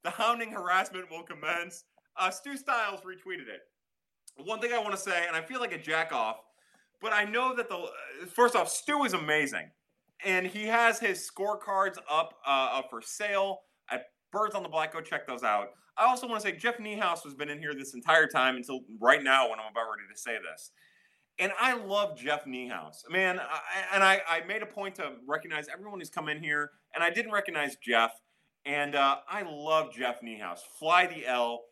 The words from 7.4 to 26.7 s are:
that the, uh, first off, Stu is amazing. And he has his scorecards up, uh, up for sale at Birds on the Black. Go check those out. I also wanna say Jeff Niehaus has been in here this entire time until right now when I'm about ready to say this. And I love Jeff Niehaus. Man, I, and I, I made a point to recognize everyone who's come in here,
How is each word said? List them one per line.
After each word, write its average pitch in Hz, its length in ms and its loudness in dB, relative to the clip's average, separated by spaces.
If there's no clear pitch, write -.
that 240 120 -2
the, 190 80 -6
uh, 170 140 -6
first 240 220 6
off, 175 140 4
Stu 294 340 0
is 233 80 2
amazing. 151 580 0
And 185 240 2
he 202 200 -6
has 233 320 6
his 196 300 -2
scorecards 196 680 -2
up, 160 380 0
uh, 135 320 2
up 131 100 -8
for 113 120 -10
sale 196 600 -2
at 127 160 -4
Birds 208 240 0
on 190 80 -2
the 165 60 -10
Black. 160 240 0
Go 160 80 -6
check 156 260 -6
those 123 160 -6
out. 104 280 2
I 214 80 6
also 247 200 4
wanna 226 140 -4
say 202 140 -2
Jeff 240 240 -2
Niehaus 208 460 -2
has 143 100 -14
been 147 160 -8
in 147 100 -8
here 151 140 -6
this 135 220 -10
entire 151 320 6
time 131 280 2
until 123 300 -8
right 139 200 8
now 135 280 6
when 110 100 -6
I'm 110 120 -10
about 117 180 -2
ready 104 200 -8
to 104 80 -18
say 117 200 -6
this. 85 340 -12
And 190 220 0
I 254 140 4
love 202 440 0
Jeff 147 280 -2
Niehaus. 123 640 -10
Man, 180 320 2
I, 143 180 -4
and 196 80 6
I, 190 240 8
I 165 200 0
made 208 180 -4
a - 20 -8
point 196 300 -8
to 143 200 -8
recognize 151 400 -4
everyone 196 320 -12
who's 170 100 -12
come 160 200 -6
in 151 120 -4
here, 147 300 -2